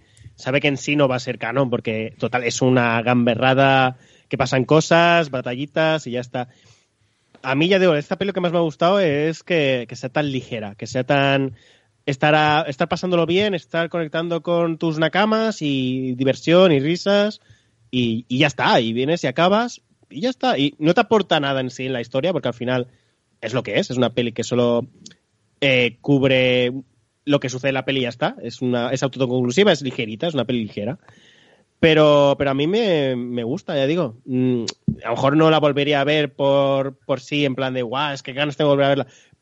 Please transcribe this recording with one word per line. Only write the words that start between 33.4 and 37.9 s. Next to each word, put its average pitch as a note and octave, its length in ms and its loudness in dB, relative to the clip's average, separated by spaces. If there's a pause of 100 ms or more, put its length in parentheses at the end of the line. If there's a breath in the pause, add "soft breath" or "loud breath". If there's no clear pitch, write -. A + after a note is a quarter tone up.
gusta, B2 320 -6
ya C3+ 100 0
digo. C#3 400 -2
Mm, B2+ 380 0 (400)
a A2+ 60 -6
lo A#2 60 -2
mejor C3+ 220 2
no D#3+ 140 6
la D#3 80 4
volvería C#3+ 420 2
a C#3 40 0
ver D3 280 0
por, C#3 720 0
por C3 140 -2
sí, D3 260 -2
en C3+ 80 0
plan C3 220 -4
de, B2+ 80 -2
"Guau, C#3 300 -4